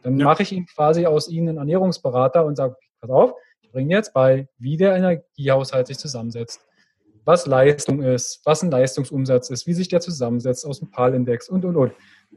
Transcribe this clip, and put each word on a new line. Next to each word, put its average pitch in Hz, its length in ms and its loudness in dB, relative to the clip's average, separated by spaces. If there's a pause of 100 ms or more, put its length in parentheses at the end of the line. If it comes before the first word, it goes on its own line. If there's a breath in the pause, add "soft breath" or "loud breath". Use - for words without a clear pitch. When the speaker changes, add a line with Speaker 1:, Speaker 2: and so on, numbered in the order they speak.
Speaker 1:
Dann 131 160 0
Speaker 2:
Ja. 143 80 2
Speaker 1:
mache 156 160 4
ich 190 100 -4
ihnen 180 140 -6
quasi 160 400 0
aus 151 220 0
ihnen 165 220 -4
einen 160 80 -6
Ernährungsberater 151 840 0
und 147 120 -2
sage, 131 200 -4 (240)
pass 113 100 -12
auf, 190 220 4 (280 loud breath)
ich - 100 -20
bringe 131 200 -4
dir 180 60 2
jetzt 214 180 -4
bei, 131 340 2 (100)
wie 135 180 -6
der 185 200 4
Energiehaushalt 135 920 -2
sich 139 100 -12
zusammensetzt, 117 640 -10 (640)
was 170 220 4
Leistung 139 560 2
ist, 127 420 -2
was 156 180 2
ein 180 80 0
Leistungsumsatz 131 800 0
ist, 123 160 -10
wie 175 80 -2
sich 180 140 -4
der 175 120 0
zusammensetzt 123 680 -4
aus 143 140 -8
dem - 100 -14
pal-Index 123 580 -2
und, 185 160 -2
und, 175 120 -4
und. 131 160 2 (440 soft breath)